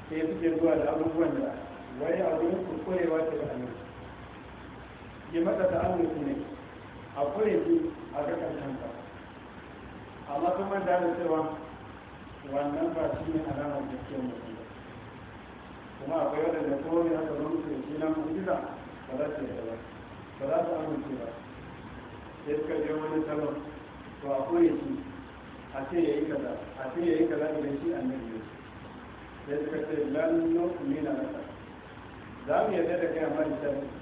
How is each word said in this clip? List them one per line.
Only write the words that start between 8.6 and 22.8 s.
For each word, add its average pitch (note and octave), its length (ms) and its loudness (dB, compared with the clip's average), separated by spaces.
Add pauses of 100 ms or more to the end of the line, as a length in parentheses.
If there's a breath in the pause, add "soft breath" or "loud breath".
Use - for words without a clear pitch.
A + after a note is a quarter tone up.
sa. - 140 -6 (1400)
Amma C#3+ 260 2
sun G3 160 2
manta F#3+ 300 4
da F3 140 6
cewa E3+ 280 4 (1040)
wannan C#3+ 500 0
ba D#3+ 180 0
shi D#3 200 -2
ne D#3 100 4
alamar C#3+ 400 -2
gaskiyar C3 400 -4
mutum A2+ 300 -4
ba. A2 120 -10 (1300)
Kuma - 220 -2
akwai D3 260 4
waɗanda D#3 380 2
ko E3 240 4
ne E3 100 6
aka D#3 180 0
zo D3+ 120 0
musu D#3 260 0
da C3+ 80 -2
shi C#3 180 -6
na D#3 120 0
mu'jiza, E3 480 2 (460)
ba - 120 -10
za D3 120 0
su D3 160 -2
yarda A2+ 220 -4
ba, A2+ 120 -6 (580)
ba C#3 120 -8
za C#3+ 120 2
su - 160 2
amince D3+ 400 -2
ba. A#2+ 140 -6 (1120)
Sai D3 180 -2
suka D#3 200 0
je D3+ 160 2